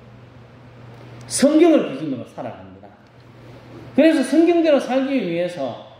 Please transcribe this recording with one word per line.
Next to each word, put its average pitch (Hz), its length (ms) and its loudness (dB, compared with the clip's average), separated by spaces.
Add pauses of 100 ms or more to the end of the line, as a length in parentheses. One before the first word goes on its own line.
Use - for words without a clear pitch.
(1300)
성경을 294 680 2
기준으로 135 320 -10
살아갑니다. 95 600 -16 (1080)
그래서 311 280 4
성경대로 330 560 2
살기 262 500 -4
위해서 165 580 -8 (120)